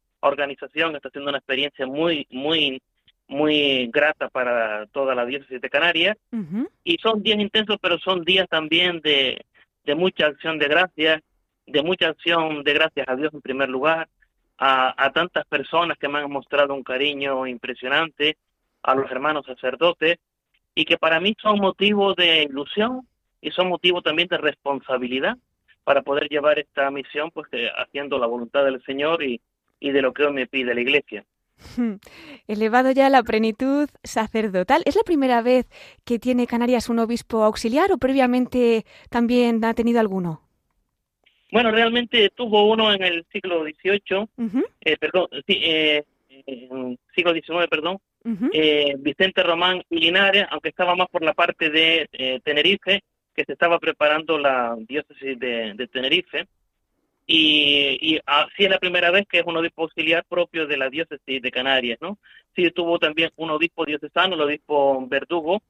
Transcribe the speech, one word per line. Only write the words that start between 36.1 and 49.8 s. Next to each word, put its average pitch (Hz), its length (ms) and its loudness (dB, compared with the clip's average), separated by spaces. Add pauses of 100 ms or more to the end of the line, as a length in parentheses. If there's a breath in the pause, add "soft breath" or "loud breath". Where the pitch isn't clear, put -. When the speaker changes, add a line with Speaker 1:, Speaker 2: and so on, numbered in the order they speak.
Speaker 2:
tiene 247 280 2
Canarias 240 420 0
un 233 100 0
obispo 226 460 0
auxiliar 240 480 2
o 285 60 2
previamente 247 840 2 (240 soft breath)
también 233 560 2
ha 226 100 2
tenido 233 260 2
alguno? 190 420 -2 (1080)
Speaker 1:
Bueno, 233 180 4
realmente 226 600 2
tuvo 214 380 2
uno 220 240 4
en 190 120 0
el 170 280 -2
siglo 175 300 -4
dieciocho, 190 760 -2
Speaker 2:
Ujú. 240 280 -2 (160)
Speaker 1:
eh, 156 160 0
perdón, 180 320 0 (180)
sí, 185 160 -4
eh, 156 420 2 (420)
en 127 520 -10 (160)
siglo 175 180 2
diecinueve, 165 360 -2
perdón, 165 300 -4 (260)
Speaker 2:
Ujú. 226 280 -4
Speaker 1:
eh, 147 460 2
Vicente 180 440 0
Román 175 480 2